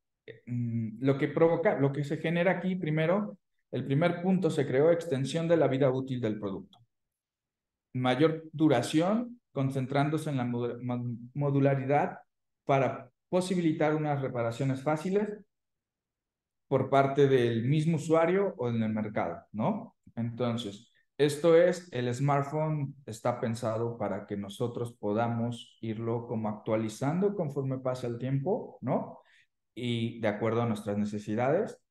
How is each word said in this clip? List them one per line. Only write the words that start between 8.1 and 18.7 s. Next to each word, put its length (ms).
duración, 880
concentrándose 760
en 60
la 80
modu-, 380
mod-, 360
modularidad 840
para 460
posibilitar 680
unas 260
reparaciones 600
fáciles 460
por 220
parte 380
del 360
mismo 320
usuario 640
o 100
en 140